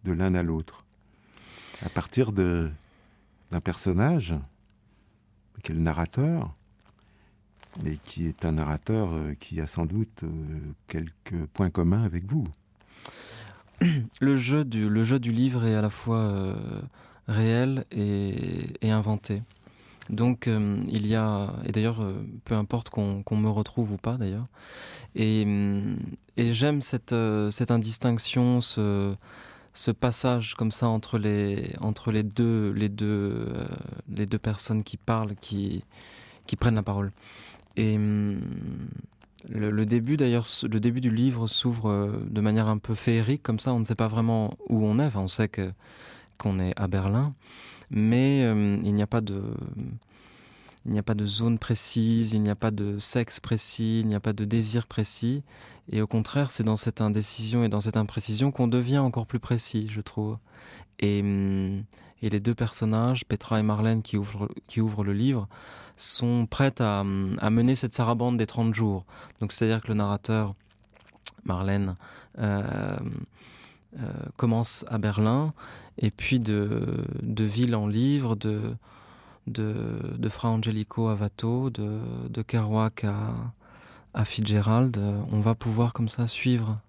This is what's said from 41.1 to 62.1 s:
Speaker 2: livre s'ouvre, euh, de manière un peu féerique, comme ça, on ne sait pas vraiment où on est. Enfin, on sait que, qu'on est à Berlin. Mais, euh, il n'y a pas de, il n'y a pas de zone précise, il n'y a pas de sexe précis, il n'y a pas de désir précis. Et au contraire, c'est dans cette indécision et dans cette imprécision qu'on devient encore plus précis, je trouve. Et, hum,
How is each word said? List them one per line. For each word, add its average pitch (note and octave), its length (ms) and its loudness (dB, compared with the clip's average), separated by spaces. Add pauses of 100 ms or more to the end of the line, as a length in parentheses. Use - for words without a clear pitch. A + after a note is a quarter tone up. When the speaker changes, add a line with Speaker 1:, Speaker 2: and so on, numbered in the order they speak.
Speaker 2:
livre A#2+ 320 2
s'ouvre, A2+ 440 0
euh, G#2 380 0
de G#2+ 120 -2
manière G#2+ 260 4
un G#2+ 120 2
peu A2+ 180 -4
féerique, A2+ 480 2
comme A2 160 0
ça, C3 120 0
on A#2+ 60 2
ne A2+ 60 2
sait A2 100 -2
pas A2 140 0
vraiment A2+ 480 2 (120)
où A2 160 4
on G#2+ 140 4
est. D3 80 4
Enfin, G#2 140 0
on F#2+ 80 0
sait G#2+ 200 2
que, F#2 240 -4 (640)
qu'on F#2+ 200 0
est F#2 200 0
à G2+ 100 0
Berlin. G2+ 460 0 (580)
Mais, B2 520 4
euh, G#2 380 4
il G#2 120 2
n'y G#2 80 4
a G#2 40 2
pas A#2 140 0
de, G2 200 -4 (1500)
il A#2 60 -2
n'y G#2 60 0
a G#2 40 -2
pas G#2+ 120 0
de G#2 120 0
zone A2+ 320 0
précise, A2+ 760 2
il G#2+ 100 2
n'y G#2 80 2
a G2+ 60 0
pas A2+ 140 0
de G2+ 280 -2
sexe - 400 0
précis, A2+ 640 0
il A2 80 2
n'y G#2+ 60 2
a G#2 60 2
pas G#2+ 120 0
de G#2+ 120 -2
désir A2+ 420 0
précis. A#2+ 580 -2 (460)
Et A2 100 0
au G#2+ 60 2
contraire, B2+ 440 0
c'est - 140 -2
dans A2 120 4
cette - 260 -2
indécision A2 640 0
et A2+ 40 2
dans G#2 140 0
cette G#2+ 160 0
imprécision A2 520 0
qu'on B2+ 180 0
devient B2 300 2
encore B2 280 2
plus A#2 140 -4
précis, A2+ 500 -2
je G#2+ 100 -6
trouve. G#2+ 380 -4 (640)
Et, G2+ 200 2
hum, G2 640 0 (400)